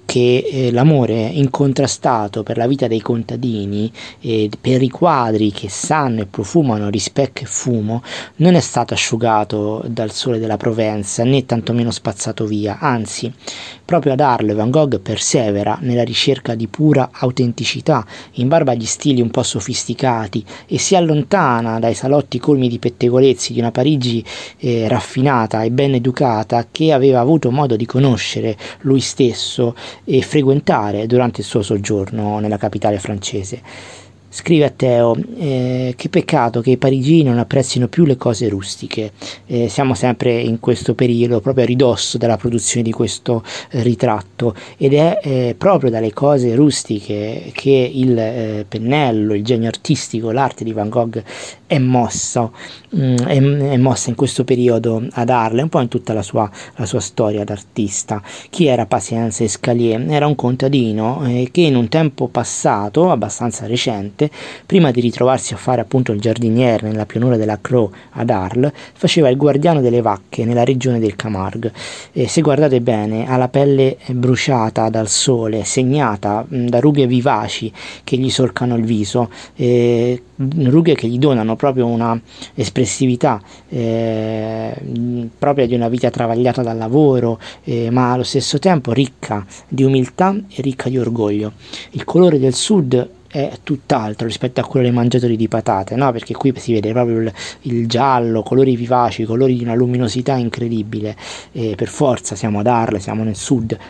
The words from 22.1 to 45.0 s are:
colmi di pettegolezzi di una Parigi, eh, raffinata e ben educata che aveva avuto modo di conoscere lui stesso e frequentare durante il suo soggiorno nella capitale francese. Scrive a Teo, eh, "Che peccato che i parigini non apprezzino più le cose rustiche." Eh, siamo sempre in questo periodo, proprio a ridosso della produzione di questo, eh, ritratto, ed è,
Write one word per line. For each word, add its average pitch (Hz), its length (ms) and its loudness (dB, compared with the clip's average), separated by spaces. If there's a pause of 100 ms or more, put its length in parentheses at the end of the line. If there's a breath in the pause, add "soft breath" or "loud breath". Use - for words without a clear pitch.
colmi 127 300 2
di 120 100 -4
pettegolezzi 123 720 2
di 120 60 -2
una 117 120 0
Parigi, 123 520 0 (340 loud breath)
eh, 117 300 -2
raffinata 117 760 0
e 113 60 0
ben 135 240 2
educata 120 800 0
che 156 200 2
aveva 131 280 4
avuto 131 320 2
modo 135 240 0
di 113 100 -2
conoscere 120 600 0 (360 loud breath)
lui 135 200 2
stesso 120 720 0 (300 loud breath)
e 151 160 2
frequentare 131 840 0
durante 120 360 2
il - 60 -10
suo 113 140 -2
soggiorno 104 800 -2
nella 107 180 -2
capitale 104 400 0
francese. 101 640 -8 (680 loud breath)
Scrive 156 360 2
a 131 40 2
Teo, 120 460 2 (220)
eh, 127 580 -2
"Che - 140 -8
peccato 123 520 0
che 131 100 2
i 123 60 4
parigini 139 460 4
non 120 160 2
apprezzino 127 480 0
più 170 180 2
le 131 120 4
cose 117 320 0
rustiche." 104 600 -6 (360 loud breath)
Eh, 117 200 0
siamo 131 260 0
sempre 120 460 0
in 117 200 -2
questo - 340 0
periodo, 120 460 2
proprio 131 240 2
a 117 40 2
ridosso 123 500 2
della 117 200 2
produzione 120 460 -2
di 113 80 -2
questo, 113 500 -2 (300 loud breath)
eh, 123 100 -2
ritratto, 113 720 -2 (240 loud breath)
ed 139 160 2
è, 156 300 2